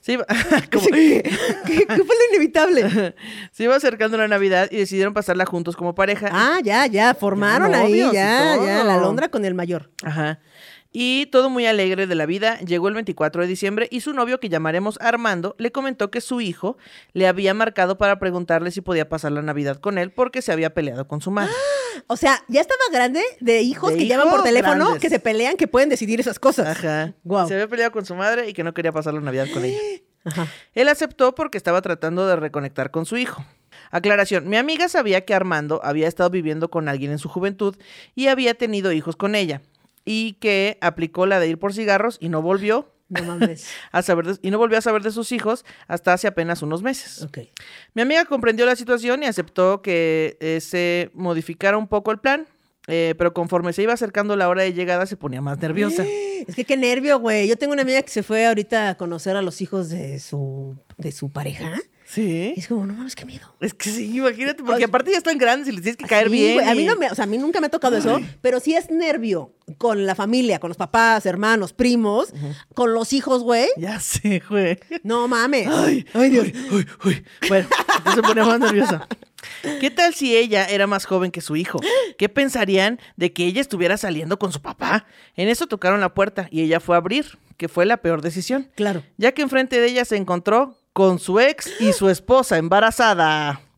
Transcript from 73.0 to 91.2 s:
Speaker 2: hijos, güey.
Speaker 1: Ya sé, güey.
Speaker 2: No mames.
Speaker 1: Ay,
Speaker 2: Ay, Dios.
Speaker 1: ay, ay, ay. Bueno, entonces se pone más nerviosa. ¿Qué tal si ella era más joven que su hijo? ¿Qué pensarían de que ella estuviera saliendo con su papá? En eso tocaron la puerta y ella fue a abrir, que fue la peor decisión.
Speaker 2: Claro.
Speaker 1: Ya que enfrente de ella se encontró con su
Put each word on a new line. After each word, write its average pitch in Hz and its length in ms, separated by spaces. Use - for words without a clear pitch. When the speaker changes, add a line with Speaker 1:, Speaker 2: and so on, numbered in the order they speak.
Speaker 2:
hijos, 262 300
güey. 240 340
Speaker 1:
Ya 185 240
sé, - 480
güey. 190 280
Speaker 2:
No 240 260
mames. 240 400
Speaker 1:
Ay, 302 440
Speaker 2:
Ay, 254 180
Dios. 226 220
Speaker 1:
ay, 254 180
ay, 202 140
ay. 180 200
Bueno, 190 200
entonces 370 180
se 220 60
pone 214 220
más 233 160
nerviosa. 208 480
¿Qué 277 100
tal 339 240
si 254 220
ella 214 300
era 202 220
más 196 180
joven 185 260
que 175 100
su 151 140
hijo? 170 240
¿Qué 202 120
pensarían 214 720
de 175 160
que 175 140
ella 190 160
estuviera 190 360
saliendo 170 400
con 190 140
su 143 100
papá? - 440
En 185 120
eso 320 200
tocaron 196 340
la 180 120
puerta 190 380
y 160 100
ella 160 200
fue 175 140
a 170 40
abrir, 220 400
que 170 120
fue 175 160
la 233 120
peor 165 240
decisión. 185 540
Speaker 2:
Claro. 202 260
Speaker 1:
Ya 226 140
que 294 100
enfrente 262 380
de 240 80
ella 247 180
se 214 120
encontró 202 600
con 185 260
su 185 200